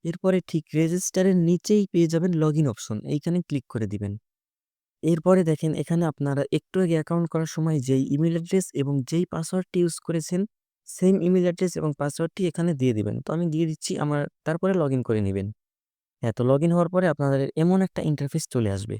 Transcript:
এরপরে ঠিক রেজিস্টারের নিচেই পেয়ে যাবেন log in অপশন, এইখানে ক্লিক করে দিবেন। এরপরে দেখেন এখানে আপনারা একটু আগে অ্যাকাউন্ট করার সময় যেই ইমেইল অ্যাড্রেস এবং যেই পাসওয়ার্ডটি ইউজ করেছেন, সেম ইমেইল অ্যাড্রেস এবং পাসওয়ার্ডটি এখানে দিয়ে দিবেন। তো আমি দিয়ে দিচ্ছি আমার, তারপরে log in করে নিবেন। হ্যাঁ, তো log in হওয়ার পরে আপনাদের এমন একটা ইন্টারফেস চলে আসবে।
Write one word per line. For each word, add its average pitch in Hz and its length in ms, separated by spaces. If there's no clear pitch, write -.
এরপরে 185 320
ঠিক 160 160
রেজিস্টারের 185 640
নিচেই 180 500
পেয়ে 170 200
যাবেন 165 260
log 156 240
in 156 100
অপশন, 107 380
এইখানে 151 360
ক্লিক 143 260
করে 110 200
দিবেন। 101 260
এরপরে 175 400
দেখেন 160 320
এখানে 170 300
আপনারা 143 360
একটু - 300
আগে 170 160
অ্যাকাউন্ট 170 320
করার 160 260
সময় 160 240
যেই 131 320
ইমেইল 160 240
অ্যাড্রেস 175 380
এবং 139 200
যেই 170 180
পাসওয়ার্ডটি 180 540
ইউজ 175 200
করেছেন, 170 420
সেম 185 340
ইমেইল 180 260
অ্যাড্রেস 175 300
এবং 156 200
পাসওয়ার্ডটি 160 500
এখানে 170 260
দিয়ে 131 200
দিবেন। 107 280
তো - 120
আমি 170 160
দিয়ে 156 160
দিচ্ছি 156 320
আমার, 147 240
তারপরে 165 300
log 156 180
in 131 120
করে 110 180
নিবেন। 98 260
হ্যাঁ, 117 100
তো - 100
log 131 200
in 170 100
হওয়ার 175 160
পরে 185 180
আপনাদের 139 340
এমন 180 260
একটা 180 200
ইন্টারফেস 151 480
চলে 113 220
আসবে। 101 280